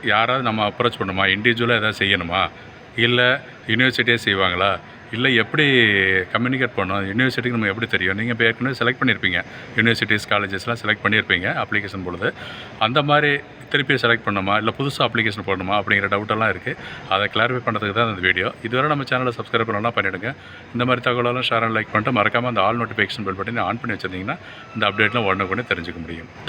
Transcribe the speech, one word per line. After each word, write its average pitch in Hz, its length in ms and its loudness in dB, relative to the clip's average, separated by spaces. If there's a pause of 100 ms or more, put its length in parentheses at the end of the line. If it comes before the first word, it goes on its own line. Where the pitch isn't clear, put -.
(140)
யாராவது 120 360 2
நம்ம 107 220 0
அப்ரோச் - 300 0
பண்ணணுமா, 95 340 0
இண்டிவிஜுவலா 117 480 2
ஏதாவது 107 200 -2
செய்யணுமா, 92 400 2 (640)
இல்ல 123 140 4 (520)
யூனிவர்சிட்டியே 120 540 2
செய்வாங்களா, 95 460 2 (420)
இல்ல 123 120 0 (140)
எப்படி 147 240 0 (680)
கம்யூனிகேட் 123 440 0
பண்ணணும், 98 340 -2
யூனிவர்சிட்டிக்கு 123 460 0
நம்ம 110 160 0
எப்படி 110 200 -4
தெரியும்? 92 280 0
நீங்க 120 160 -4
இப்ப 113 120 2
ஏற்கனவே 123 320 -2
செலக்ட் 123 220 0
பண்ணியிருப்பீங்க, 95 380 2 (400)
யூனிவர்சிட்டிஸ், 110 520 2
காலேஜஸ்லாம் 104 500 0
செலக்ட் 107 220 0
பண்ணியிருப்பீங்க 101 440 2 (160)
அப்ளிகேஷன் 98 440 -4
பொழுது. 90 220 -4 (560)
அந்த 127 140 2 (100)
மாதிரி 147 220 6 (420)
திருப்பி 139 300 2
செலக்ட் 117 240 4
பண்ணணுமா, 98 340 2
இல்ல 107 180 0
புதுசா 139 280 -2
அப்ளிகேஷன் 107 420 -2
போடணுமா 95 300 0
அப்படிங்கிற 101 340 2
டவுட்டெல்லாம் 107 400 0
இருக்கு. 90 180 -6 (440)
அதை 101 200 0
கிளாரிஃபை 120 320 0
பண்றதுக்கு 104 320 -2
தான் 117 140 2
இந்த 90 160 -4
வீடியோ. 110 200 0 (180)
இதுவரை 131 260 0
நம்ம 135 180 -2
சேனலை 127 260 0
சப்ஸ்கிரைப் 113 320 -2
பண்ணலன்னா 110 280 -2
பண்ணிடுங்க. 98 340 -2 (440)
இந்த 120 140 0
மாதிரி 120 200 2
தகவலெல்லாம் 120 400 0
ஷேர் 113 180 2
and 110 100 0
லைக் 107 160 -2
பண்ணிட்டு, 107 260 2
மறக்காம 120 340 2
அந்த 101 140 2
all 117 160 2
notification 107 440 -2
bell 95 140 -4
பட்டனை 110 280 -4
on 113 140 -2
பண்ணி 110 140 -4
வச்சிருந்தீங்கன்னா, 95 400 -6 (380)
இந்த 107 160 2
அப்டேட்லாம் 107 400 2
உடனுக்குடனே 95 420 -2
தெரிஞ்சுக்க 82 320 -6
முடியும். 82 260 -12 (180)